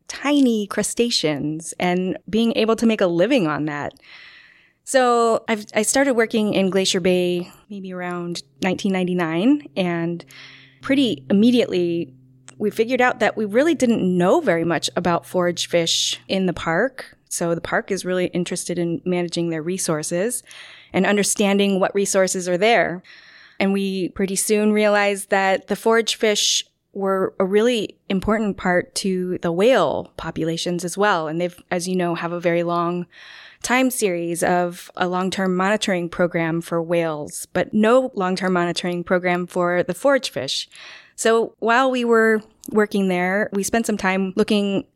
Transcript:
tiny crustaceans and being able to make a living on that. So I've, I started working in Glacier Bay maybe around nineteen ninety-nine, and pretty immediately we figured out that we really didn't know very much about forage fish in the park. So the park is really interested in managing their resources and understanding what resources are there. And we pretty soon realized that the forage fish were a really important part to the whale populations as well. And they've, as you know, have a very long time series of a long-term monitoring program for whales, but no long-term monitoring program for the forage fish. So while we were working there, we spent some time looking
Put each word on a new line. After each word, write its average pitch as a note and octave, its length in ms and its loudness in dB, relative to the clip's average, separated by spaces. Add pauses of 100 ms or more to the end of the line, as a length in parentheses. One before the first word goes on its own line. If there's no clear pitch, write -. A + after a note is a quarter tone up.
tiny B3+ 580 2
crustaceans D#3+ 1120 -2
and F3+ 380 0 (120)
being A3+ 280 2
able A3 180 2
to A3+ 100 0
make A3 160 2
a F#3+ 60 4
living F3+ 400 2
on D3 180 -2
that. D3 280 -6 (880)
So A#3+ 640 2
I've, G#3+ 180 -2 (100)
I G#3+ 80 2
started C#4 320 2
working A3 380 2
in F#3+ 160 2
Glacier F#3+ 300 0
Bay F3+ 520 0 (180)
maybe F#3+ 240 -14
around F3 500 -8 (180)
nineteen F#3+ 300 0
ninety-nine, F3+ 760 0 (100)
and E3+ 480 -2 (560)
pretty A#3+ 480 0
immediately F#3+ 840 2 (440)
we G#3 140 -2
figured A#3 300 0
out B3 180 2
that G#3 180 0
we A3 80 -2
really C4 300 2
didn't A#3 260 2 (160)
know G3 240 4
very E3+ 240 2
much E3 300 -2
about F3 300 0
forage F3 420 -2
fish - 600 0
in F#3+ 200 0
the E3+ 60 0
park. F#3 600 -4 (140)
So E3+ 260 -2
the E3+ 60 -4
park G3+ 300 -4
is F#3 140 -4
really F#3 220 0
interested F3 500 -4
in E3+ 280 -2
managing F3 440 -2
their D#3+ 140 -4
resources F3 800 -4 (480)
and F#3+ 140 2
understanding G3+ 720 2
what - 160 0
resources F#3+ 540 0
are F3+ 80 0
there. F#3 440 2 (580)
And G3 140 2
we F#3+ 360 -2
pretty G3 260 -4
soon G#3+ 380 2
realized G3+ 560 2
that F#3+ 380 2
the G3+ 80 -2
forage A3+ 400 2
fish - 500 0 (280)
were F#3+ 460 -2
a G3 60 0
really G#3+ 520 0 (120)
important G#3 480 0
part - 380 0
to F#3 460 -2
the F3 100 -2
whale F3+ 640 2
populations E3 680 -4
as F3 140 -8
well. F#3+ 320 2
And D#3+ 100 -4
they've, F3 180 -4 (140)
as F3+ 160 -4
you F#3 80 -2
know, F3 200 0
have E3+ 180 -6
a F3 60 -6
very E3+ 240 2
long E3+ 420 -2 (580)
time B3+ 280 2
series F3 520 -2
of F3+ 540 0
a F#3 100 -8
long-term F#3 480 -2
monitoring F#3+ 540 0
program E3 520 -2
for E3+ 200 -4
whales, E3 720 -4
but - 200 -2
no A#3+ 420 4
long-term F#3 360 -2
monitoring F3 520 -2
program F3+ 440 0
for F3 360 0
the F3 100 -6
forage C4+ 380 0
fish. - 360 -6 (480)
So A3+ 440 0
while B3 320 2
we B3 120 0
were A3 380 4 (300)
working G#3 360 2
there, F#3 460 0
we G3+ 100 -2
spent A#3 220 0
some G#3+ 120 -2
time F#3+ 380 -2
looking G3+ 500 0 (100)